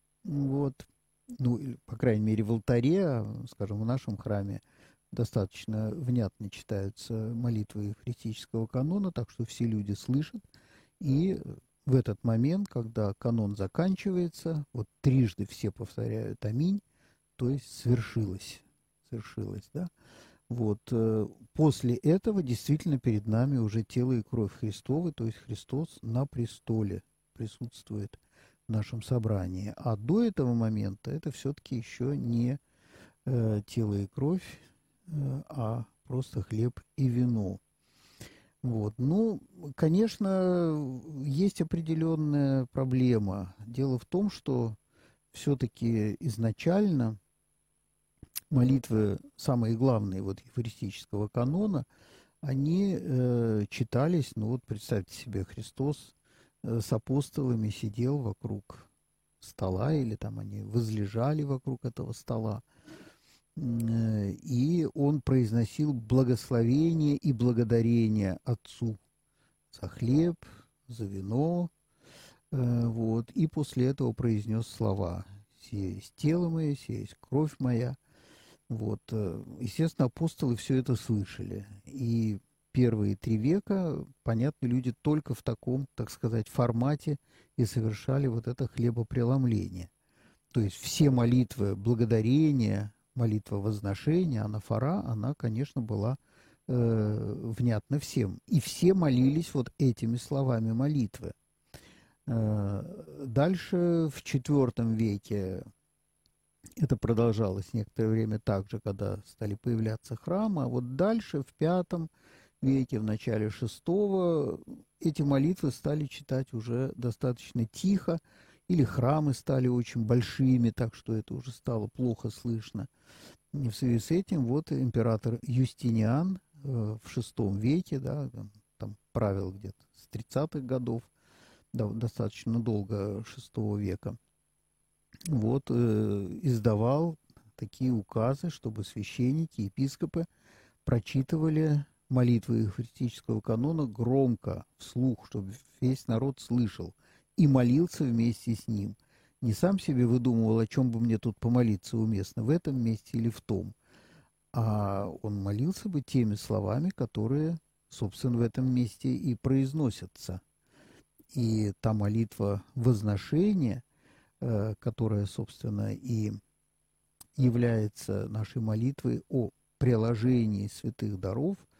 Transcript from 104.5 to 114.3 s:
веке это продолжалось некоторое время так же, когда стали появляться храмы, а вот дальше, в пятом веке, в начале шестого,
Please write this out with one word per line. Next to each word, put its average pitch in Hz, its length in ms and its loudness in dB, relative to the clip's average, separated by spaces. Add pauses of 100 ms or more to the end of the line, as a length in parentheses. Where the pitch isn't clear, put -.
веке 101 680 -2 (1120)
это 127 220 0
продолжалось 107 760 2
некоторое 110 360 0
время 110 340 0
так 98 260 -2
же, 104 140 -8
когда 101 420 -4
стали 104 300 -6
появляться 110 600 -4
храмы, 185 480 -2
а 123 40 0
вот 123 280 -4
дальше, 196 480 0
в - 140 -16
пятом 170 520 0 (520)
веке, 131 380 2
в 110 40 -2
начале 107 460 0
шестого, 170 1080 0 (400)